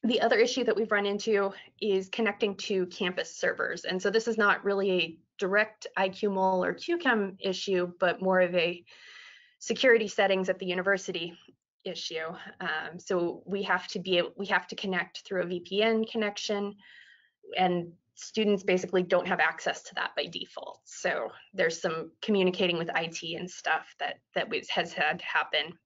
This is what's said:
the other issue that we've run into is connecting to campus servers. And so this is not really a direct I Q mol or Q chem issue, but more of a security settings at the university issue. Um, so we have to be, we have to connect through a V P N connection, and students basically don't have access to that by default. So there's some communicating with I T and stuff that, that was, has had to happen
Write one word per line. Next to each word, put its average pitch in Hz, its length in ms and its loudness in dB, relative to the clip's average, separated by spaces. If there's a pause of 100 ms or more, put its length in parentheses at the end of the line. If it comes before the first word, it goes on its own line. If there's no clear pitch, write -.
the 240 180 2
other 233 160 4
issue 233 280 4
that 214 100 2
we've 214 160 0
run 202 140 2
into 202 480 0 (280)
is 190 280 0
connecting 208 480 0
to 190 300 0
campus 180 460 -4
servers. - 520 -2
And 185 160 -2
so 202 80 2
this 220 180 0
is 220 100 0
not 202 280 4
really 196 260 2
a 165 260 0 (220)
direct 208 560 0
I 190 140 2
Q 202 200 -2
mol 190 340 2
or 175 100 0
Q 339 240 -2
chem 214 420 0
issue, 185 640 0
but 175 200 2
more 185 200 4
of 175 120 4
a 175 300 0 (760)
security 226 500 4
settings 190 400 2
at 185 100 0
the 196 60 -6
university 180 680 -2 (520)
issue. 165 400 -8 (340)
Um, 160 400 -6
so 175 460 0
we 196 180 -2
have 185 240 0
to - 120 -6
be, 180 220 2 (140)
we 196 120 -6
have 190 200 0
to - 80 -10
connect 185 440 -4
through 180 240 -4
a - 20 0
V 175 160 -6
P 196 200 -2
N 220 220 4
connection, 208 720 -4 (840)
and 175 360 2 (220)
students 208 460 0
basically 185 420 2
don't 180 260 2
have 175 100 0
access - 440 0
to - 120 -16
that - 220 -4
by 151 80 -2
default. - 580 -12
So 147 480 -4 (220)
there's 165 280 0
some 165 300 -4 (100)
communicating 185 560 2
with 170 160 -4
I 170 120 0
T 165 320 -8
and 185 120 -8
stuff - 520 -4
that, - 180 -6 (160)
that 190 140 -2
was, - 180 -6
has 170 240 -2
had 170 280 0
to - 60 -12
happen 156 600 -2